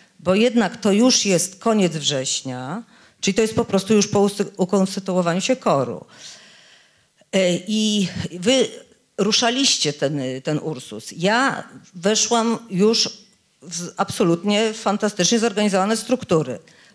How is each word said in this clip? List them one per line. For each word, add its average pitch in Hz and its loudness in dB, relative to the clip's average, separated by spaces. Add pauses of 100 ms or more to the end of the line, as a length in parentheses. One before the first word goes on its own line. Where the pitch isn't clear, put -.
(200)
bo 185 0
jednak 220 2
to 208 2
już 233 4
jest 180 0
koniec 202 2
września, 135 -6 (380)
czyli 196 0
to 226 2
jest 220 0
po 233 0
prostu 196 0
już 208 4
po 208 2
usty-, 202 2 (120)
ukonstytuowaniu 190 0
się 254 2
koru. 135 0 (1300)
E, 185 2
i 214 0 (240)
wy 208 2 (500)
ruszaliście 233 0
ten, 143 -2 (220)
ten 151 -2
Ursus. 123 -12
Ja 220 0 (320)
weszłam 220 0 (100)
już 208 2 (520)
w 170 -12
absolutnie 202 0
fantastycznie 208 0
zorganizowane 208 0
struktury. 160 -2 (360)